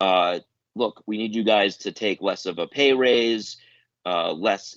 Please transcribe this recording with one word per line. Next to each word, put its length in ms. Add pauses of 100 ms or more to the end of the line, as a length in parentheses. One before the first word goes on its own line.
uh, 400 (340)
"Look, 320
we 120
need 160
you 100
guys 400
to 80
take 300
less 240
of 120
a 80
pay 280
raise, 640 (460)
uh, 280
less, 440